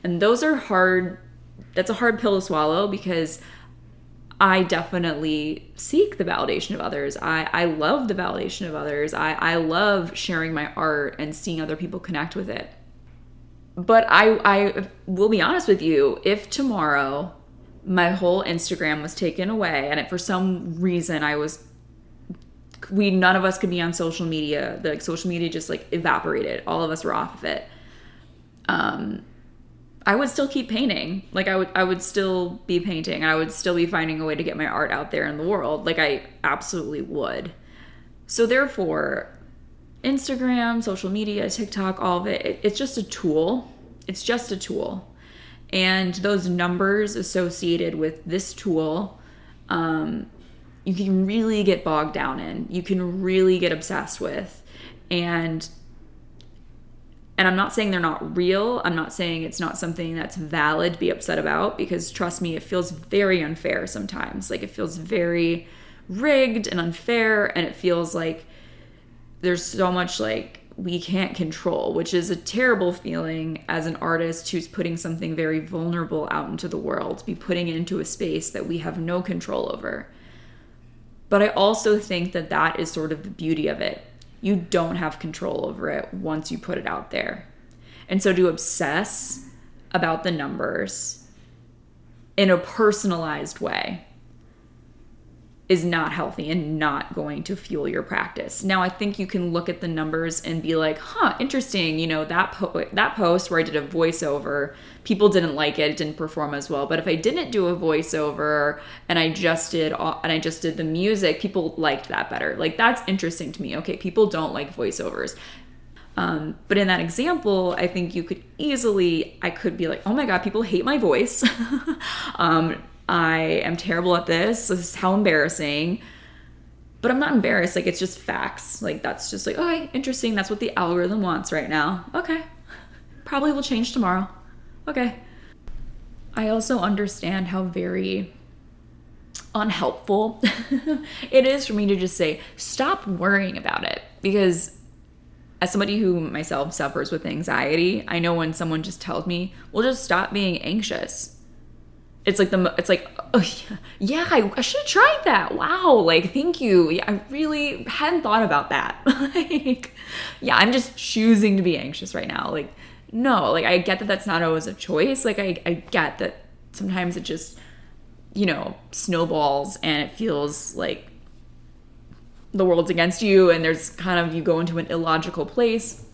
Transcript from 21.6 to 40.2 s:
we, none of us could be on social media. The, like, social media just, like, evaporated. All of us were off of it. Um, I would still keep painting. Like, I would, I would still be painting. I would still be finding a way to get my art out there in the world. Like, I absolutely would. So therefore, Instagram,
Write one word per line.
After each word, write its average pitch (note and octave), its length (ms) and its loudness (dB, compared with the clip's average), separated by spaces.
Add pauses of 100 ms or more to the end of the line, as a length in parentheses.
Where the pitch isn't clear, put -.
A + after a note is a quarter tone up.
we, G3+ 200 4
none F#3 260 6
of F#3 80 2
us F#3+ 140 2
could F#3+ 120 0
be F3 100 0
on E3+ 120 0
social E3 340 -2
media. D3 560 -2
The, D#3+ 80 0
like, D3 120 -4
social E3 280 -4
media E3+ 180 -2
just, D#3+ 220 -6
like, D#3 220 -6
evaporated. E3 720 0
All E3 160 -2
of D#3+ 80 -2
us D#3+ 140 -6
were - 100 0
off - 220 -4
of - 80 -14
it. D2+ 200 -6 (1040)
Um, - 560 -2 (800)
I G3+ 120 4
would C4+ 120 2
still C#4 200 0
keep C4 200 -2
painting. G#3 540 -2 (100)
Like, F#3+ 140 -2
I F#3+ 100 0
would, F#3+ 200 0
I F#3 80 4
would F#3 180 0
still F#3 640 -2
be F3 140 2
painting. E3 440 -4
I D#3+ 120 4
would D#3+ 160 0
still F3+ 240 0
be E3+ 100 4
finding D#3+ 340 -2
a D#3+ 40 -4
way D#3 100 -2
to D3+ 80 -4
get D#3+ 140 -4
my D#3 100 -2
art C#3+ 240 -2
out C#3+ 220 -2
there D3 140 0
in D3 120 -6
the D#3 60 -4
world. D#3 420 -2
Like, E3 120 0
I C#3+ 260 0 (180)
absolutely D3 600 -4
would. B2+ 500 -6 (720)
So A#3 200 4
therefore, F#3 840 0 (720)
Instagram, B3 800 0